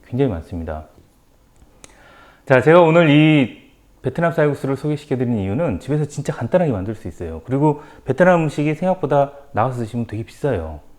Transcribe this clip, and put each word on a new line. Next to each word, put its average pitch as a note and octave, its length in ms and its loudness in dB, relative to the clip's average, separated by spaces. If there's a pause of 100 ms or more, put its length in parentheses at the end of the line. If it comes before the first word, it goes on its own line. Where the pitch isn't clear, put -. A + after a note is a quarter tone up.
굉장히 B2+ 260 -2
많습니다. D#2+ 560 -10 (1600)
자, B2+ 160 4
제가 D#3+ 200 8
오늘 E3 280 6
이 D3 520 4 (400)
베트남 E3 300 -2
쌀국수를 C#3+ 460 -2
소개시켜드린 C3 600 -4
이유는 G2+ 420 -4
집에서 D3+ 260 -4
진짜 C#3+ 280 -8
간단하게 D#3+ 380 -2
만들 G#2 240 -6
수 - 120 -14
있어요. E2 380 -12
그리고 C#3+ 360 0 (220)
베트남 F3 400 2
음식이 D3+ 300 -2
생각보다 C#3+ 600 -2 (180)
나가서 A#2+ 280 -2
드시면 A#2 280 -6
되게 G#2+ 160 -8
비싸요. E2 560 -6 (200)